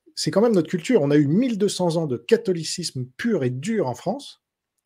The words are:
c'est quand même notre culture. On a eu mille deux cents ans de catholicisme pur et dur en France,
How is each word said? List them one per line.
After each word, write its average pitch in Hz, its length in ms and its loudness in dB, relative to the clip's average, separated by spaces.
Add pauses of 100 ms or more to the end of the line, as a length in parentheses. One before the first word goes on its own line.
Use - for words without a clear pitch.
(160)
c'est - 160 -4
quand 196 100 2
même 240 140 4
notre 165 140 2
culture. 185 340 2
On 143 80 2
a 147 60 6
eu 147 100 4
mille 220 320 0
deux 196 100 2
cents 175 280 -2
ans 165 100 -2
de 123 100 -4
catholicisme 170 880 -2 (120)
pur 202 260 0
et 123 80 0
dur 160 360 -2
en 123 80 -2
France, - 480 -8 (420)